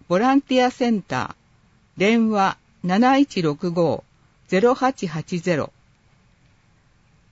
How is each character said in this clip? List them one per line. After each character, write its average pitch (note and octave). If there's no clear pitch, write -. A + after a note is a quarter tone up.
ボ F3
ラ B3+
ン C#4
テ -
ィ B3
ア B3+
セ A#3+
ン G#3+
タ B2+
ー、 -
電 A3
話、 G3
七 A#3+
一 C#4
六 D#3
五、 E3
ゼ F#3
ロ A#3+
八 B3+
八 D#3+
ゼ E3+
ロ。 A#2+